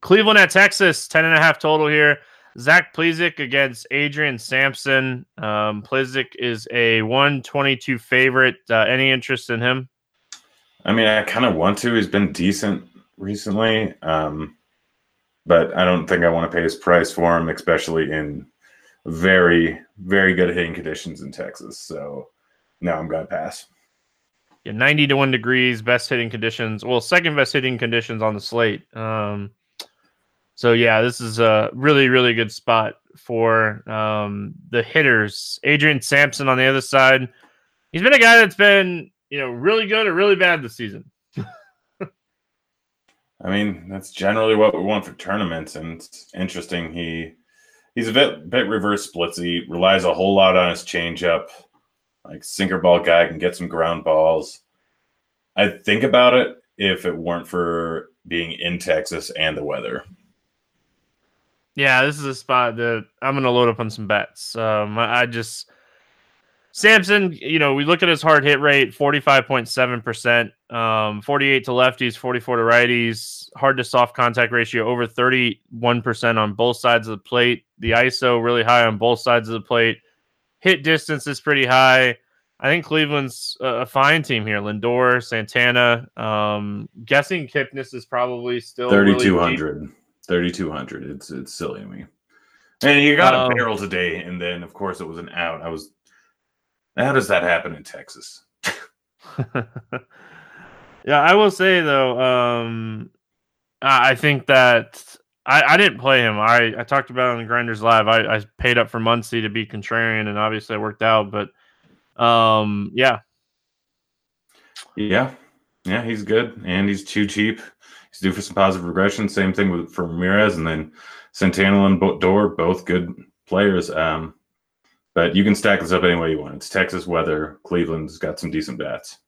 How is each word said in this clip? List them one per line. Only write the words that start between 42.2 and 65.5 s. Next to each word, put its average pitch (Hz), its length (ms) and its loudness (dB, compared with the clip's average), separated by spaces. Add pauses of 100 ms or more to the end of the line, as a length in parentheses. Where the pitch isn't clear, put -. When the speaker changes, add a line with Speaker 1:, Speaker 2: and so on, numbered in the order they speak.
Speaker 2:
mean, 92 460 -6
that's 98 220 -14
generally 110 440 0
what 107 180 4
we 80 80 -4
want 101 240 -4
for 80 80 -18
tournaments, 85 600 -8
and 80 200 -12
it's - 380 -20
interesting. 87 600 -8
He, 82 400 -10 (600)
he's 113 140 -4
a 107 60 -6
bit, 127 360 0
bit 113 200 0
reverse 101 420 -2
splitsy, 87 560 -4
relies 90 380 2
a 85 80 2
whole 95 220 0
lot 95 200 6
on 90 140 2
his 82 160 -8
changeup, 85 640 -4 (760)
like, 76 220 -20
sinker 92 340 -4
ball 87 220 4
guy, 85 260 4
can 80 120 -10
get 90 180 -2
some 87 100 -8
ground 82 380 -4
balls. 80 560 0 (960)
I'd 98 260 -2
think 107 200 0
about 123 300 4
it - 300 0 (140)
if 95 280 -2
it 85 120 -4
weren't 85 280 -6
for 85 640 -6 (140)
being 85 280 -6
in 87 260 -6
Texas 78 520 -4
and 78 260 -4
the 73 80 -8
weather. - 400 -8 (1700)
Speaker 1:
Yeah, 135 280 4
this 147 120 -4
is 147 60 -10
a 135 100 -6
spot 123 440 -2
that 117 280 -4 (160)
I'm 135 140 -2
gonna 131 160 0
load 123 160 4
up 113 140 -2
on 110 80 -6
some 107 180 -12
bets. - 480 -4
Um, 107 420 -2
I, 117 260 0
I - 20 0
just, 117 440 -10 (1000)